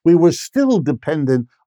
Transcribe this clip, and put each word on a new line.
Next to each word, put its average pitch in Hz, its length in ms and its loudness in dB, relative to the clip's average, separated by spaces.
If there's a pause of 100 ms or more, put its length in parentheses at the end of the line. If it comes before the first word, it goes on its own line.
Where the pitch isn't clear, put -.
we 170 100 4
were 170 180 4
still 262 480 -2
dependent 131 680 -4 (180)